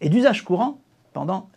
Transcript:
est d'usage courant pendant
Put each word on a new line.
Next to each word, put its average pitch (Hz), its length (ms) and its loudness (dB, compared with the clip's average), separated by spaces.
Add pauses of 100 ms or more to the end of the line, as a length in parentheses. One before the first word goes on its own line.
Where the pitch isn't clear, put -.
est 151 80 0
d'usage 233 340 2
courant 233 360 -2 (340)
pendant 185 440 -6